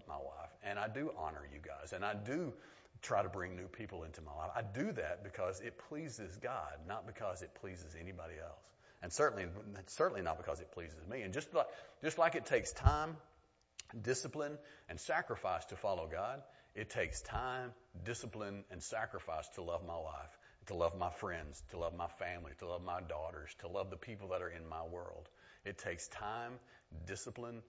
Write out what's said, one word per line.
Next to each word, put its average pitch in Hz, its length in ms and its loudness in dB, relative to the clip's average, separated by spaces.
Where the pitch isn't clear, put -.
my 73 100 -4
wife, 71 340 -6
and 101 160 0
I 107 100 4
do 139 280 0
honor 78 380 -2
you 76 100 -8
guys, 76 300 -6
and 92 100 0
I 107 100 4
do 127 380 0
try 104 220 6
to 95 60 4
bring 92 280 -2
new 92 120 -4
people 92 360 -6
into 80 160 -10
my 76 140 -8
life. 78 200 -2
I 117 80 2
do 127 300 0
that 90 300 0
because 95 380 0
it 117 180 -6
pleases 117 480 -4
God, 104 360 -2
not 104 200 -2
because 98 340 -2
it 87 200 -8
pleases 87 380 -6
anybody 85 440 -6
else. 80 180 -10
And 87 100 -4
certainly, 107 340 8
certainly 151 360 4
not 82 140 4
because 82 240 0
it - 120 -10
pleases 80 360 -8
me. 120 140 -2
And 92 100 -2
just 151 220 0
like, 151 120 8
just 156 160 2
like 170 160 10
it 147 120 0
takes 123 260 6
time, 156 440 6
discipline, 131 560 2
and 85 100 -4
sacrifice 107 680 2
to 95 100 -6
follow 90 340 2
God, 107 320 0
it 107 160 -4
takes 90 300 2
time, 127 520 0
discipline, 101 640 -2
and 85 120 -8
sacrifice 92 720 -2
to 98 80 -4
love 85 240 0
my 85 100 -2
wife, 78 420 -4
to 101 80 -4
love 85 240 6
my 90 120 4
friends, 82 600 -2
to 87 80 -4
love 85 160 2
my 85 140 0
family, 87 400 -2
to - 80 -6
love 87 160 0
my 90 180 0
daughters, 80 600 -4
to 85 80 -4
love 95 220 0
the 92 60 -4
people 101 320 -8
that 92 140 2
are 85 80 -2
in 82 180 -6
my 80 140 -2
world. 85 460 -6
It 98 140 -4
takes 85 300 -2
time, 120 440 -2
discipline, 117 640 -4